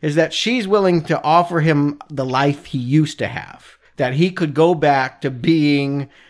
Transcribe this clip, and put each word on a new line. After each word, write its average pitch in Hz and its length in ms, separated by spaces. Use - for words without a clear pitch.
is 151 140
that 160 180
she's 233 360
willing 190 340
to 156 200
offer 170 380
him 147 380
the 135 160
life 139 420
he 143 120
used 147 400
to 110 80
have, - 500
that 127 180
he 175 160
could 170 240
go 165 200
back 139 460
to 135 100
being 143 760